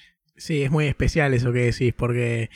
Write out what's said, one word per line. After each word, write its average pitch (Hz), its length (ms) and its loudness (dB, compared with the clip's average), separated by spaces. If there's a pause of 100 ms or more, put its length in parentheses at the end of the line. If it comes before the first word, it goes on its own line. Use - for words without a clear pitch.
(360)
Sí, 147 280 -4
es 135 60 0
muy 151 160 2
especial 139 480 0
eso 123 200 0
que 123 180 2
decís, 120 240 0
porque 120 600 -2